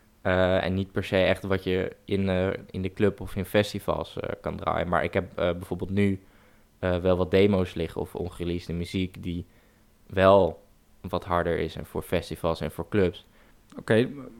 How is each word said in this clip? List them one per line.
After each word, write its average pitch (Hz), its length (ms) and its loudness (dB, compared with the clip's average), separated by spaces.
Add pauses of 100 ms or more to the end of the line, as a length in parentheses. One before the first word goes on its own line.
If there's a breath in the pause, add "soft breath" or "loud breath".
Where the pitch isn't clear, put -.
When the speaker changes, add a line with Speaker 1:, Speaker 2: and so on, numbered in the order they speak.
(220 soft breath)
Speaker 1:
Eh, 92 420 4
en 92 100 -2
niet 95 180 -2
per 101 120 -2
se - 120 0
echt 92 260 4
wat 95 220 -2
je 92 400 -2
in, 98 240 0
eh, 92 200 2 (220)
in 95 120 -6
de 92 100 -4
club 101 280 0
of - 160 -10
in 95 80 -2
festivals, 87 760 -2
eh, - 80 -6 (120)
kan 82 160 -6
draaien. 85 320 -4
Maar 85 160 2
ik 85 100 -4
heb, 92 240 -4
eh, 87 140 2
bijvoorbeeld 90 380 -6
nu, 98 320 0 (560 soft breath)
eh, 90 180 0
wel 90 200 2
wat 87 140 0
demo's 95 440 4
liggen 82 260 -4
of - 140 -8
ongereleasede 85 640 -6
muziek 92 440 -4
die 87 240 -6 (600 soft breath)
wel 95 560 6 (380)
wat 90 240 -6
harder 85 340 0
is 82 180 -4
en 78 100 -10
voor 82 160 -6
festivals 82 580 -4
en 76 100 -4
voor - 180 -8
clubs. 92 380 0 (520 soft breath)
Speaker 2:
Oké, 110 240 2
m-, 135 260 -6 (120)